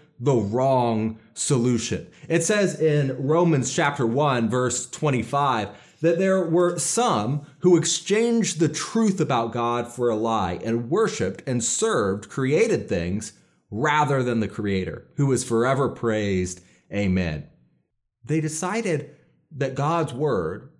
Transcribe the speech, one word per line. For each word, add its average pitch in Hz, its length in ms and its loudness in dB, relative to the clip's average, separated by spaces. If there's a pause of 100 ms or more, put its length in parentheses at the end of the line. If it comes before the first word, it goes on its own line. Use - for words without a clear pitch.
(200)
the 131 160 2
wrong 117 840 2 (140)
solution. 120 760 0 (200)
It 165 160 2
says 202 360 0
in 143 480 0
Romans 160 460 2
chapter 139 340 0
one, 123 420 2
verse 123 400 -2
twenty-five, 131 800 -2 (320)
that 165 160 2
there 190 240 2
were 175 380 2
some 143 640 0 (180)
who 180 180 6
exchanged 220 840 0
the 156 100 2
truth 208 500 0
about 120 320 0
God 120 400 -2
for 120 180 0
a 113 60 2
lie 107 480 0
and 117 260 -2
worshiped 147 560 0
and 123 160 -2
served 110 680 0
created 143 580 0
things 92 460 -4 (360)
rather 139 540 0
than 120 160 0
the 107 80 0
Creator, 95 580 -4 (120)
who 139 140 2
is 120 120 0
forever 127 460 0
praised. 104 720 -2 (300)
Amen. 90 560 -2 (800)
They 156 160 0
decided 180 680 -4 (400)
that 135 240 -4
God's 151 360 0
word, 110 580 -2 (100)